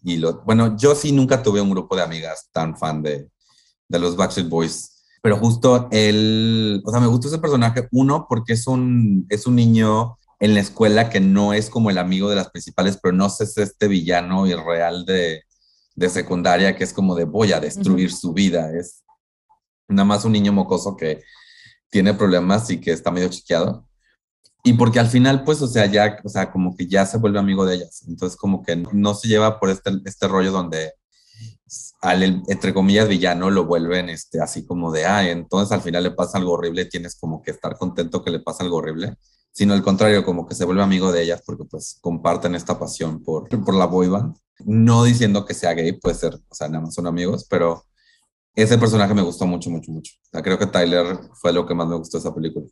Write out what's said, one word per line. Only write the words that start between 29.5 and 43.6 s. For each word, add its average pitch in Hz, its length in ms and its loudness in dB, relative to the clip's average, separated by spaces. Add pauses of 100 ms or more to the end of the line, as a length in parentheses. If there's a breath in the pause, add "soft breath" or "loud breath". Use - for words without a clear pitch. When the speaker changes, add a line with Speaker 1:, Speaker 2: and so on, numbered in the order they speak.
Speaker 1:
por 95 120 0
este, 95 200 -4 (140)
este 98 240 -4
rollo 95 240 0
donde 80 400 -6 (1080 soft breath)
al, 92 220 2
el, 92 260 0
entre 95 260 -2
comillas, 98 340 4
villano 90 420 0
lo 95 140 2
vuelven, 85 440 -2
este, 82 320 -8
así 78 260 -6
como 85 260 -6
de, 80 140 -2
"Ah, 95 220 2
entonces 85 440 -2
al 98 80 0
final 87 240 -2
le 90 80 -2
pasa 92 260 -4
algo 90 140 -2
horrible", 85 320 -4
tienes 85 340 -12
como 80 240 -8
que - 80 -10
estar 80 280 -10
contento 90 440 -6
que - 80 -6
le 82 100 -4
pasa 82 220 -10
algo 87 140 -2
horrible. 80 400 -6 (360)
Sino 101 220 2
al 98 80 2
contrario, 98 420 2
como 87 220 -4
que - 80 -12
se 90 100 -4
vuelve 92 180 2
amigo 95 300 2
de 87 120 2
ellas 85 200 -4
porque, 78 200 -12
pues, - 360 -16
comparten 85 540 -2
esta 85 240 -6
pasión 80 440 -8
por, 80 260 -8 (160)